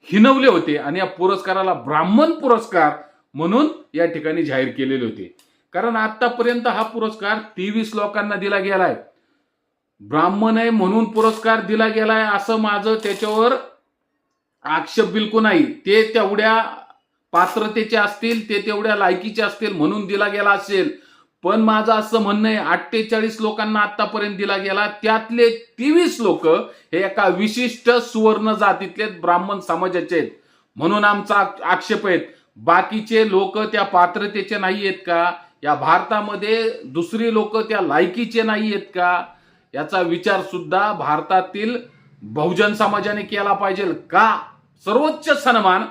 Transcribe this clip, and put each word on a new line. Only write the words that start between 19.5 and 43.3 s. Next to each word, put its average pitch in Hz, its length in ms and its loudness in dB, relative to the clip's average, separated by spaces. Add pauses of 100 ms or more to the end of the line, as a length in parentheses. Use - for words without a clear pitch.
म्हणून 190 300 0
दिला 202 220 -2
गेला 202 240 0
असेल, 190 520 -2 (400)
पण 208 180 2
माझं 220 320 2
असं 214 280 0
म्हणणं 208 260 0
आहे, 220 100 0
अठ्ठेचाळीस 220 840 -2
लोकांना 214 380 -2
आतापर्यंत 208 560 -2
दिला 196 220 -2
गेला, 196 300 -2 (160)
त्यातले 220 460 2
तेवीस 294 680 0
लोक 180 280 0
हे 175 580 0
एका 190 220 0
विशिष्ट 214 600 0
सुवर्ण 220 640 2
जातीतले 196 520 0
ब्राह्मण 180 540 -2
समाजाचे 175 600 -2
आहेत 127 120 -4 (440)
म्हणून 208 280 0
आमचा 208 320 0
आ-, 196 280 0
आक्षेप 190 440 -2
आहे. 175 120 2 (360)
बाकीचे 214 720 2
लोक 190 300 0
त्या 214 240 -2
पात्रतेचे 196 720 0
नाही 196 300 -2
आहेत 190 100 -4
का? 170 360 0 (300)
या 147 120 2
भारतामध्ये 208 1000 0 (120)
दुसरी 190 480 -4
लोक 214 240 0
त्या 214 240 -2
लायकीचे 185 600 0
नाही 214 320 0
आहेत - 120 -6
का? 175 400 0 (480)
याचा 160 280 -2
विचार 175 400 0
सुद्धा 180 520 -2
भारतातील 185 840 -2 (440)
बहुजन 170 520 0
समाजाने 208 480 -2
केला 202 320 -2